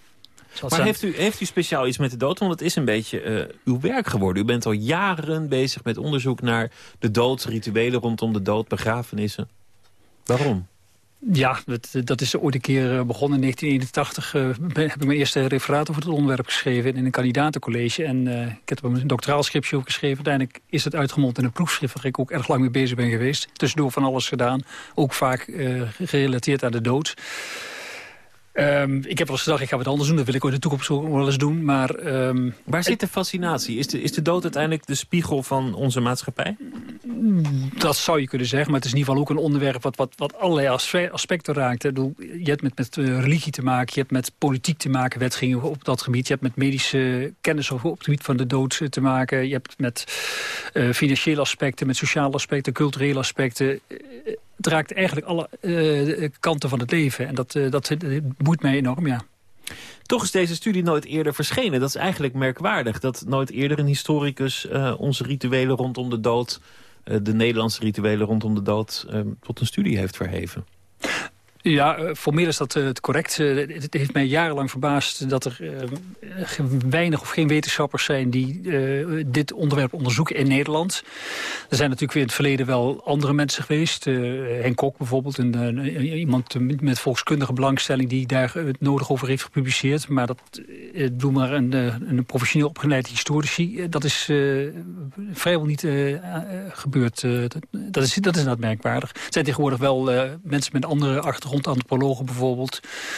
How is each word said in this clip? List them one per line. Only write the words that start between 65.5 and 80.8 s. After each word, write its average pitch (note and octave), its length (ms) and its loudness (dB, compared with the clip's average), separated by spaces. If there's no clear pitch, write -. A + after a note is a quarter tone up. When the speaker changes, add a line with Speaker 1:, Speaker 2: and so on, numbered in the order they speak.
Speaker 2:
rondom B2+ 340 -4
de A#2 100 -2
dood, A#2+ 400 0
eh, G#2+ 180 -2
de G#2+ 120 0
Nederlandse A2+ 460 2
rituelen G#2+ 480 2
rondom G#2+ 280 2
de G2+ 60 0
dood, G#2 480 -2
eh, G#2+ 100 -2
tot - 180 -8
een A#2 60 2
studie G#2 320 0
heeft F#2 180 -2
verheven. F2+ 500 -6
Speaker 1:
Ja, D3+ 360 4
eh, D#3+ 160 -4
formeel D#3 340 2
is D#3 100 0
dat, - 180 -4
eh, C#3 140 2
correct. D3+ 380 0
Eh, C#3+ 160 4
het, C#3+ 280 -4
het D3+ 100 -8
heeft C#3 200 0
mij C#3 120 2
jarenlang C#3+ 460 0
verbaasd C#3 580 -2
dat C3 160 0
er, B2 160 -6
eh, C#3 260 -8
ge-, - 200 -4
weinig E3 320 2
of - 80 -10
geen D#3+ 180 2
wetenschappers D3 560 0
zijn... C3+ 260 0
die, C3 320 0
eh, D3 500 0
dit C#3 260 0
onderwerp C#3+ 400 0
onderzoeken C3+ 420 0
in C3+ 120 2
Nederland. D3+ 560 2